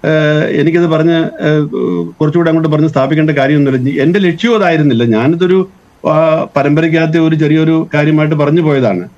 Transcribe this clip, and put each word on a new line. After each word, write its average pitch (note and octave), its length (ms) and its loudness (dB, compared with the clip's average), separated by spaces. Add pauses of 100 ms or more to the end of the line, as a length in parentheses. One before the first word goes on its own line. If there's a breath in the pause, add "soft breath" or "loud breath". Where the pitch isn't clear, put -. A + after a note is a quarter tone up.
ഏഹ്, D3+ 540 0
എനിക്കിത് E3+ 260 2
പറഞ്ഞ്, D#3+ 320 0
ഏഹ്, D#3 920 -2 (100)
കുറച്ചുകൂടെ D#3+ 300 0
അങ്ങോട്ട് D#3+ 180 0
പറഞ്ഞ് D3+ 200 0
സ്ഥാപിക്കേണ്ട D#3 420 0
കാര്യമൊന്നുമില്ല. C#3 720 0
എന്റെ F3 160 0
ലക്ഷ്യം F#3+ 360 0
അതായിരുന്നില്ല. D#3 500 0
ഞാനിതൊരു, F3 640 0 (400)
ആ, D#3+ 380 0 (100)
പരമ്പരയ്ക്കകത്ത് D#3+ 640 0
ഒരു D#3+ 180 2
ചെറിയൊരു D#3+ 580 0
കാര്യമായിട്ട് D3+ 400 0
പറഞ്ഞു D3+ 280 0
പോയതാണ്. B2 560 0